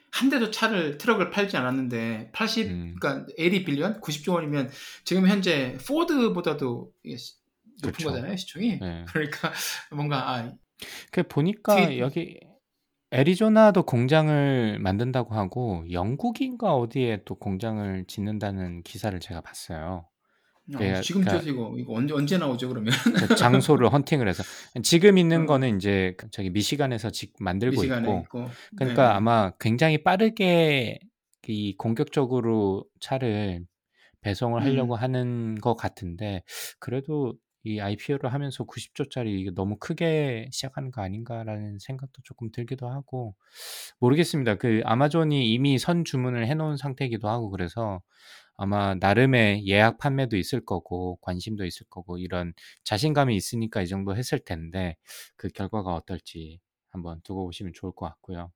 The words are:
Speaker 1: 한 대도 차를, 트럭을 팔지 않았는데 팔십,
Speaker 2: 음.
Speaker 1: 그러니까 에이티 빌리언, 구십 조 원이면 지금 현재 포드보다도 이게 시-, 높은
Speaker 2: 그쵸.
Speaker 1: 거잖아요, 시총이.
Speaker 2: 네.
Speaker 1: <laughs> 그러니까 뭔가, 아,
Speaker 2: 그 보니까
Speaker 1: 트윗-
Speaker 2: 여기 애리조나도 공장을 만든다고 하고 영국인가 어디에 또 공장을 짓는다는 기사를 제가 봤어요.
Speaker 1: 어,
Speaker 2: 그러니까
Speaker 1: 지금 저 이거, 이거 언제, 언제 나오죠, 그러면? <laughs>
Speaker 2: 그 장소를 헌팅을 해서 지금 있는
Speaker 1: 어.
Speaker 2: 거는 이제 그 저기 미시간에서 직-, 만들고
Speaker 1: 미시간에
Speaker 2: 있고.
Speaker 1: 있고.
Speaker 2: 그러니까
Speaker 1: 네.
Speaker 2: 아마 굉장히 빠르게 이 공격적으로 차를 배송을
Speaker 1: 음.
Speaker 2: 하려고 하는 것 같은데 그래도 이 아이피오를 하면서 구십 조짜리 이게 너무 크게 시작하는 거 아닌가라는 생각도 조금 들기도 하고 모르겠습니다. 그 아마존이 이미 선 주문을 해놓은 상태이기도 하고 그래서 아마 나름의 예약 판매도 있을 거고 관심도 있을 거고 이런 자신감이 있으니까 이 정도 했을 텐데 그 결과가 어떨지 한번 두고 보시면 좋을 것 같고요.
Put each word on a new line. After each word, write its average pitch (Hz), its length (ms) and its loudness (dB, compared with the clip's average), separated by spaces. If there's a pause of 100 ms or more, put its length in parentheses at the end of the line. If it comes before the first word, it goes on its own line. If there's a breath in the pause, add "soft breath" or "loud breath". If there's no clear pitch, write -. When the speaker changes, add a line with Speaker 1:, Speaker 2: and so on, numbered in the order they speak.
(120)
Speaker 1:
한 254 180 2
대도 233 220 0
차를, 175 480 0
트럭을 202 320 2
팔지 196 260 -2
않았는데 120 760 -2
팔십, 220 360 -2
Speaker 2:
음. 87 300 -6
Speaker 1:
그러니까 139 260 -4 (120)
에이티 180 280 0
빌리언, 151 340 -2
구십 - 240 -8
조 185 100 -2
원이면 147 360 -2 (360 loud breath)
지금 185 220 2
현재 180 480 2 (120)
포드보다도 180 1040 0 (120)
이게 127 140 -12
시-, - 160 -16 (480)
높은 - 160 -4
Speaker 2:
그쵸. 160 120 -4
Speaker 1:
거잖아요, 139 280 -4
시총이. 190 420 -4
Speaker 2:
네. 85 260 -8
Speaker 1:
<laughs> 85 40 -16
그러니까 151 420 -4 (400 loud breath)
뭔가, 143 440 -2
아, 120 160 -6 (600 loud breath)
Speaker 2:
그 180 120 0
보니까 202 520 0
Speaker 1:
트윗- 160 240 4
Speaker 2:
여기 139 400 -4 (720)
애리조나도 196 720 8
공장을 135 960 4
만든다고 110 560 0
하고 101 560 -2
영국인가 214 840 -2
어디에 120 500 0
또 - 100 -10
공장을 101 720 -4
짓는다는 98 760 -6
기사를 - 360 -6
제가 82 220 -10
봤어요. 82 640 -10 (680)
Speaker 1:
어, 139 40 -10
Speaker 2:
그러니까 95 240 0
Speaker 1:
지금 185 240 0
저 190 160 4
이거, 123 360 -6
이거 120 160 -8
언제, 135 200 0
언제 147 240 2
나오죠, 127 320 -2
그러면? 117 220 -2
<laughs> 196 380 2
Speaker 2:
그 233 60 6
장소를 131 560 6
헌팅을 127 380 2
해서 87 140 -2 (380 loud breath)
지금 185 360 8
있는 165 260 6
Speaker 1:
어. - 20 -2
Speaker 2:
거는 131 320 4
이제 95 400 2
그 110 140 -18
저기 95 180 -6
미시간에서 113 640 -2
직-, - 280 -12
만들고 107 420 0
Speaker 1:
미시간에 113 280 0
Speaker 2:
있고. 95 120 0
Speaker 1:
있고. 123 280 -10 (280 loud breath)
Speaker 2:
그러니까 127 320 4
Speaker 1:
네. 107 60 6
Speaker 2:
아마 107 440 4
굉장히 151 440 2
빠르게 180 960 2 (480)
이 104 300 -4
공격적으로 113 1080 0 (160)
차를 104 640 -2 (560 soft breath)
배송을 117 400 -2
Speaker 1:
음. 113 40 2
Speaker 2:
하려고 127 300 2
하는 120 640 -2
것 117 140 2
같은데 95 680 -6 (360 loud breath)
그래도 135 560 -4 (300)
이 107 140 -4
아이피오를 113 540 -4
하면서 139 320 -4
구십 - 300 -14
조짜리 113 440 -4
이게 95 140 -4
너무 98 260 -2
크게 147 720 -2
시작하는 135 400 -10
거 127 100 -8
아닌가라는 107 760 -8
생각도 131 440 -12
조금 - 280 -12
들기도 123 380 -8
하고 127 460 -10 (640 loud breath)
모르겠습니다. 131 560 4
그 110 300 2
아마존이 143 680 4
이미 131 260 4
선 175 260 2
주문을 123 420 0
해놓은 151 300 -2
상태이기도 127 520 -4
하고 113 220 -2
그래서 95 500 -4 (540 loud breath)
아마 101 400 0
나름의 104 720 4
예약 107 300 6
판매도 135 400 0
있을 110 280 -2
거고 90 560 -4
관심도 95 440 -6
있을 - 240 -10
거고 90 300 -12
이런 87 340 -6 (300 loud breath)
자신감이 139 520 2
있으니까 113 460 -4
이 87 60 -2
정도 98 280 -4
했을 123 240 -4
텐데 85 560 -8 (420 loud breath)
그 98 120 -10
결과가 95 460 -6
어떨지 80 640 -12 (300)
한번 85 340 -12
두고 95 220 -8
보시면 87 280 -12
좋을 92 200 -12
것 - 140 -12
같고요. 87 480 -14